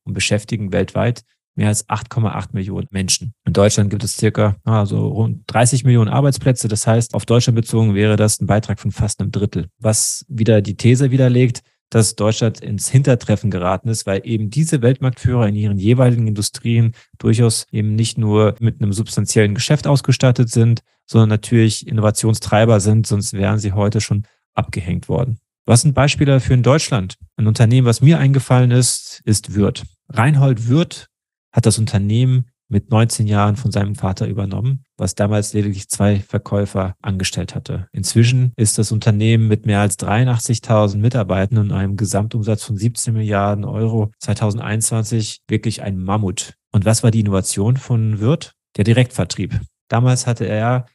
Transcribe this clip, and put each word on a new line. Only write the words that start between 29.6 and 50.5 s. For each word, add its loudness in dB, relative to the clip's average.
Reinhold 2
Würth -2
hat 0
das 2
Unternehmen 0
mit -2
neunzehn 0
Jahren 0
von -4
seinem -2
Vater -4
übernommen, -4
was -6
damals -2
lediglich -4
zwei 0
Verkäufer -4
angestellt -6
hatte. -10
Inzwischen 2
ist 0
das -2
Unternehmen 2
mit 0
mehr 2
als 0
dreiundachtzigtausend 0
Mitarbeitern 0
und 0
einem -2
Gesamtumsatz -2
von -6
siebzehn -2
Milliarden -2
Euro -2
zweitausendeinundzwanzig -4
wirklich -4
ein -6
Mammut. -4
Und 0
was 2
war 4
die 2
Innovation 0
von -2
Würth? -2
Der 0
Direktvertrieb. 0
Damals 0
hatte -4
er -2